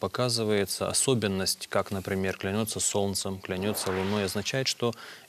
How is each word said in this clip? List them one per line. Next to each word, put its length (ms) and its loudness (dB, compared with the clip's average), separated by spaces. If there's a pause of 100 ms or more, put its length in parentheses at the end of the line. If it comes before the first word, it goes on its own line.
показывается 920 0
особенность, 760 2
как, 240 0
например, 440 0
клянётся 440 -2
солнцем, 580 0
клянётся 540 -2
луной, 320 0
означает, 420 -2
что 260 0 (360)